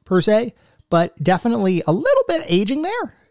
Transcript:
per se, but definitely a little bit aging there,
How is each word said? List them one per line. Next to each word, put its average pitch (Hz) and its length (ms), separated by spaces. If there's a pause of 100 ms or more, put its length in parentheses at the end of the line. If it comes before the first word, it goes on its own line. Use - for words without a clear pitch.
per 185 160
se, 220 340 (340)
but 170 340
definitely 190 640
a - 60
little 523 340
bit 330 220
aging 214 340
there, 392 320 (160)